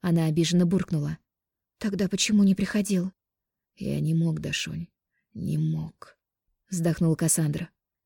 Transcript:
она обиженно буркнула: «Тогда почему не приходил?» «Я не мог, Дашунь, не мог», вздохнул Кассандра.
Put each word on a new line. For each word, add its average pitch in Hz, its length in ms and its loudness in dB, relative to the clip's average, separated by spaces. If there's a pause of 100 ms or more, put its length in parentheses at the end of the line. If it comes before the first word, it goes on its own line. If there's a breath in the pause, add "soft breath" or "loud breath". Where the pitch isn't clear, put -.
она 165 240 2
обиженно 170 400 2
буркнула: 160 520 0 (600)
«Тогда 196 320 -2
почему 208 340 2
не 196 120 6
приходил?» 196 560 -2 (640)
«Я - 240 -4
не 160 120 0
мог, 165 260 0
Дашунь, 156 480 -8 (460)
не 151 240 -4
мог», 156 600 -6 (520)
вздохнул 165 460 0
Кассандра. 160 540 0 (360)